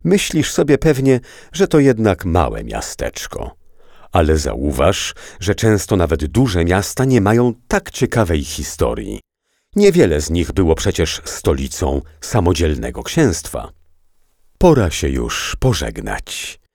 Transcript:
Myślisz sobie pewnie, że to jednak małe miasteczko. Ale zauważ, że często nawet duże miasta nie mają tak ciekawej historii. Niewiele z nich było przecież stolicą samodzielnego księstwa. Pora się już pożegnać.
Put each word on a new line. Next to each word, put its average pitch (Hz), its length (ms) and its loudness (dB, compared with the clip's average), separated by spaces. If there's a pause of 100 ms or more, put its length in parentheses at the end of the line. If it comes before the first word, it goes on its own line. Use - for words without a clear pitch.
Myślisz 175 480 2
sobie 151 260 2
pewnie, 135 420 2 (320)
że 180 160 0
to 156 120 4
jednak 110 440 2
małe 65 400 0
miasteczko. - 920 -10 (560)
Ale 78 260 4
zauważ, 69 760 -2 (260)
że 92 140 -2
często 107 420 2
nawet 78 300 0
duże 95 380 0
miasta 98 400 -2
nie 127 160 4
mają 117 340 2 (140)
tak - 220 -2
ciekawej 85 540 0
historii. - 760 -6 (560)
Niewiele 165 440 4
z 78 100 -6
nich 82 220 -2
było 82 220 2
przecież - 500 -2
stolicą 69 800 -4 (180)
samodzielnego 85 840 -2
księstwa. - 680 -2 (840)
Pora 127 320 6
się - 180 -4
już 62 520 -4
pożegnać. - 1000 -4 (140)